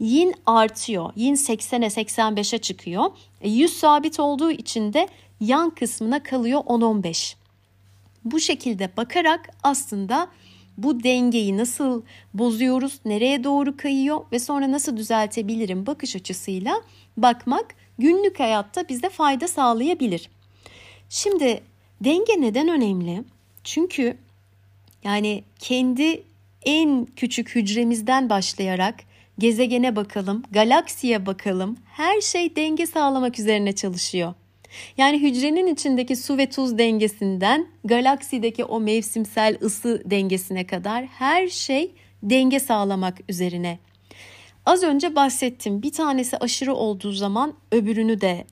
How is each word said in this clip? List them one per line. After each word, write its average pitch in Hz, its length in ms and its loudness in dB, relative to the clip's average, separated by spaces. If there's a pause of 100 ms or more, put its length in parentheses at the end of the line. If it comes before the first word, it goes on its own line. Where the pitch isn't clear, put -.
yin 294 340 2 (120)
artıyor. 220 680 2
Yin 254 180 2
seksene, 240 560 0
seksen 220 460 0
beşe 208 220 -2
çıkıyor. 185 460 -4 (360)
E, 208 100 -2
yüz 285 220 4
sabit 302 480 2
olduğu 294 300 2
için 220 420 -4
de 320 160 2 (320)
yang 302 360 2
kısmına 247 460 -4
kalıyor 262 440 -2
on 240 140 2
on 220 220 2
beş. - 340 -6 (880)
Bu 254 160 -2
şekilde 220 560 -2
bakarak 320 540 0 (120)
aslında 269 640 -2 (500)
bu 240 240 0
dengeyi 233 540 2
nasıl 247 460 -2 (320)
bozuyoruz, 247 720 0
nereye 233 400 0
doğru 285 320 0
kayıyor 285 440 -2 (120)
ve 233 60 0
sonra 277 340 -2
nasıl 277 240 -2
düzeltebilirim 214 880 -2
bakış 196 300 -6
açısıyla 190 640 -6 (360)
bakmak 247 580 2 (240)
günlük 359 420 4
hayatta 220 480 0
bize 254 200 -4
fayda 294 400 0
sağlayabilir. 247 840 0 (760)
Şimdi 294 540 0 (380)
denge 359 400 2
neden 262 280 2
önemli? 196 560 0 (400)
Çünkü 285 520 -2 (880)
yani 208 400 -2 (140)
kendi 254 640 0 (420)
en 294 420 2 (100)
küçük - 380 -4
hücremizden 233 760 0
başlayarak 190 640 -2 (440)
gezegene 233 580 2
bakalım, 202 540 -4
galaksiye 226 760 2
bakalım. 190 580 -4
Her 381 360 0
şey 349 360 -2
denge 311 300 0
sağlamak 269 520 0
üzerine 208 360 2
çalışıyor. 180 600 -4 (640)
Yani 285 260 4
hücrenin 294 440 2
içindeki 262 500 0
su 262 220 -2
ve 269 120 2
tuz 254 280 -2
dengesinden 214 880 2 (180)
galaksideki 240 800 0
o 226 160 -4
mevsimsel 220 800 0
ısı 220 420 -2
dengesine 185 640 -2
kadar 202 400 -6
her 320 420 0
şey 311 420 -2 (320)
denge 254 380 4
sağlamak 196 580 0 (100)
üzerine. 175 500 -4 (880)
Az 359 160 6
önce 311 320 2
bahsettim. 247 680 0
Bir 294 100 -4
tanesi 269 460 -2
aşırı 254 360 -2
olduğu 208 380 -4
zaman 202 420 -2 (180)
öbürünü 220 480 2
de 180 320 0